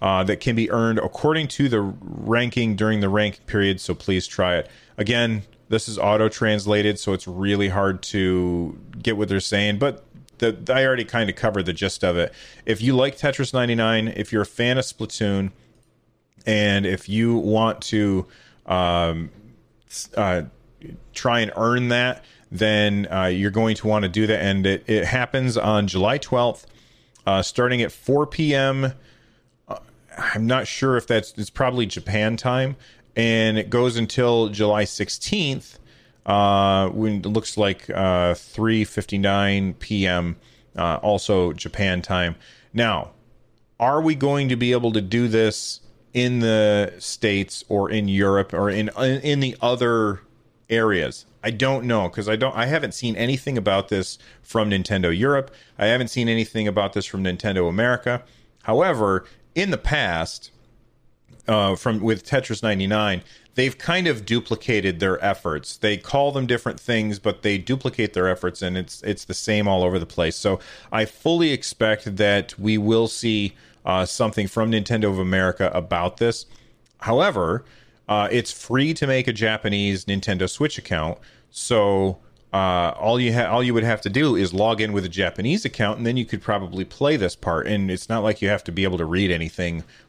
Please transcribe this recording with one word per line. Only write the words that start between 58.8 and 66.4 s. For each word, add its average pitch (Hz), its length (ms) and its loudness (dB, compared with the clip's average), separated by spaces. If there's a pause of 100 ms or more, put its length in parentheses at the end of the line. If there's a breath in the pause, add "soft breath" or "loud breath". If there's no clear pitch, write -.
in 190 160 -2
the 143 80 -2
past, 92 720 -2 (960)
uh, 101 300 2
from, 110 240 -4
with 110 260 0
Tetris 131 360 -2
ninety-nine, 101 600 0 (320 loud breath)
they've 131 240 0
kind 175 280 -2
of 113 200 -2
duplicated 107 760 -2
their 95 240 0
efforts. 85 520 -4
They 104 200 0
call 139 360 0
them 135 140 -2